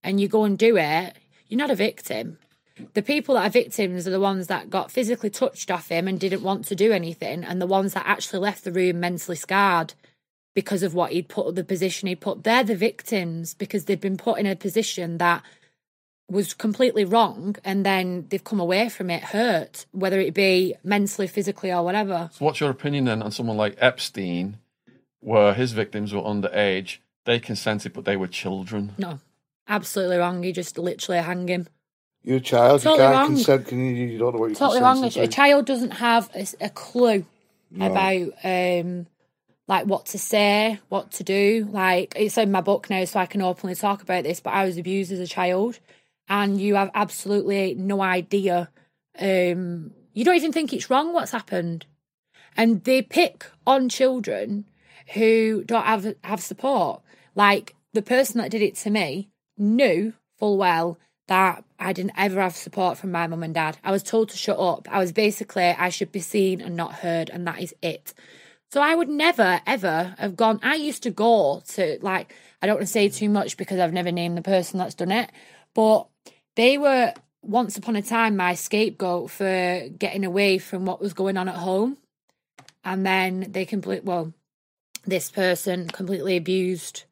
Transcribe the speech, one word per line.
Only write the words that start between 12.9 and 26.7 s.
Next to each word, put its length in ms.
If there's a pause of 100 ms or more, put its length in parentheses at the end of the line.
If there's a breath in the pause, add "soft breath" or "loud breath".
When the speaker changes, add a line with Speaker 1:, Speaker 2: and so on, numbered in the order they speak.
Speaker 1:
because 320
they've 140
been 160
put 220
in 80
a 80
position 640
that 240 (880 soft breath)
was 240
completely 500
wrong, 500 (100)
and 220
then 420
they've 140
come 180
away 280
from 220
it 120
hurt, 680
whether 280
it 140
be 480
mentally, 460
physically, 440
or 120
whatever. 480
Speaker 2:
So 120
what's 160
your 100
opinion 340
then 180
on 80
someone 260
like 220
Epstein, 800 (640)
where 340
his 180
victims 420
were 80
underage, 760 (260)